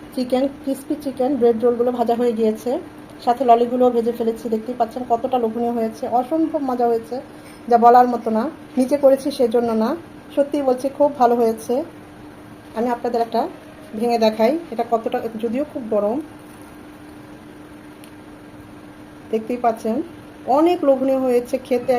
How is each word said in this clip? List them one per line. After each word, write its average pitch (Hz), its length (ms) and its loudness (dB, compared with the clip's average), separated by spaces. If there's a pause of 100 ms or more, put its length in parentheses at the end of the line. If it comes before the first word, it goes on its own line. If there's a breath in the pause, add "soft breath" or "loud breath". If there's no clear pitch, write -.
(140)
চিকেন, 254 300 0 (180)
ক্রিসপি 269 320 -6 (100)
চিকেন 254 260 -2 (100)
ব্রেড 233 240 4
রোলগুলো 240 340 2
ভাজা 233 220 2
হয়ে 247 180 2
গিয়েছে, 220 320 0 (540)
সাথে 247 260 2
ললিগুলোও 247 460 4
ভেজে 233 220 0
ফেলেছি। 226 260 -4 (100)
দেখতেই 220 260 -4
পাচ্ছেন 233 220 -4 (100)
কতটা 247 320 0
লোভনীয় 233 340 -2
হয়েছে, 220 260 -4 (160)
অসম্ভব 320 400 -2 (100)
মজা 240 200 0
হয়েছে, 226 260 -4 (540 loud breath)
যা 240 140 6
বলার 247 300 10
মতো 226 220 -4
না। 220 60 0 (360)
নিচে 262 260 2
করেছি 269 240 4 (100)
সেজন্য 240 320 2 (120)
না, 226 80 0 (440)
সত্যিই 285 340 0
বলছি 254 180 0 (100)
খুব 294 140 4 (100)
ভালো 240 200 6
হয়েছে। 226 340 0 (1040)
আমি 240 180 0
আপনাদের 233 300 -2
একটা 226 140 -2 (580)
ভেঙে 233 260 0
দেখাই, 220 280 2 (200)
এটা 233 200 -2
কতটা, 240 260 -2 (260)
যদিও 240 280 -2
খুব 285 100 -10 (120)
গরম। 208 220 0 (3250)
দেখতেই 233 320 -4
পাচ্ছেন 220 320 0 (640)
অনেক 349 200 4 (100)
লোভনীয় 269 380 2
হয়েছে, 247 280 0 (120)
খেতে 247 320 -2